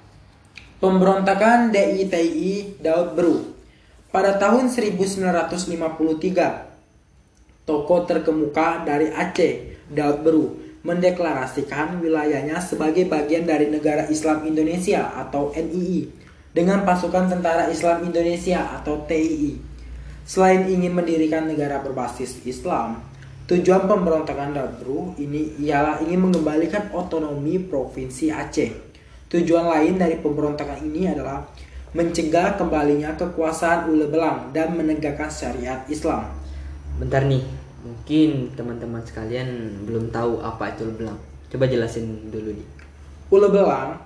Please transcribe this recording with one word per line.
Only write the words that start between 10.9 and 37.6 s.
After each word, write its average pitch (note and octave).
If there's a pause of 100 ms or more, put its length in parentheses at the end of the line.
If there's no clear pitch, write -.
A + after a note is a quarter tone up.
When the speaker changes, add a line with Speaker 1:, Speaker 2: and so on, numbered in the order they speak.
Speaker 1:
wilayahnya D3+
sebagai F3
bagian D#3
dari D3
Negara D3+
Islam D3+
Indonesia E3
atau C#3+
N D#3+
I F3+
I F3+ (500)
dengan F#3+
Pasukan F3+
Tentara E3+
Islam E3+
Indonesia F3
atau D3+
T E3
I D#3+
I. C#3+ (720)
Selain F#3
ingin F3+
mendirikan D#3+
negara C#3+
berbasis B2+
Islam, B2 (480)
tujuan F#3
pemberontakan D#3
Daud B2+
Beru E3
ini D3
ialah D3+
ingin F3+
mengembalikan E3
otonomi D#3
Provinsi C3
Aceh. C#3+ (560)
Tujuan E3
lain D#3+
dari E3+
pemberontakan C#3+
ini D#3+
adalah C#3+ (480)
mencegah E3+
kembalinya D3+
kekuasaan E3
Ule D#3
Belang D#3
dan E3
menegakkan D3+
syariat B2+
Islam. C#3 (720)
Speaker 2:
Bentar C3
nih, C3+ (400)